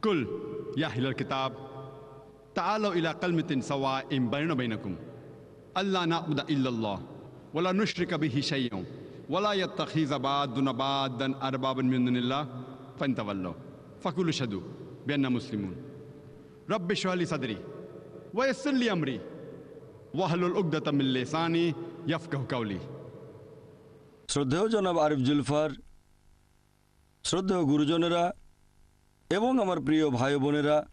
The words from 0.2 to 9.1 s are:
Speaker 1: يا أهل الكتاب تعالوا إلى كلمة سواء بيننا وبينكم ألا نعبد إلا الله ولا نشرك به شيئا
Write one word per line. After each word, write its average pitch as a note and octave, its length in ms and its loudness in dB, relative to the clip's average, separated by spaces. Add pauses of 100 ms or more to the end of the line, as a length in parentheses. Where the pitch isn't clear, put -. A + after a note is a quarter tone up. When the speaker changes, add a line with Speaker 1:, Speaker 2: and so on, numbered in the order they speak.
Speaker 1:
يا D#3 100 0
أهل B2 200 0
الكتاب C3+ 460 -2 (1000)
تعالوا G3+ 380 2
إلى E3 300 2
كلمة E3 380 2
سواء C3+ 480 0 (100)
بيننا C#3+ 340 2
وبينكم A2 440 -2 (800)
ألا F#3+ 280 2
نعبد E3 360 0 (100)
إلا C3+ 180 2
الله A2 300 -2 (560)
ولا F3+ 180 2
نشرك F3+ 420 0
به D3 260 0
شيئا A#2+ 440 -2 (460)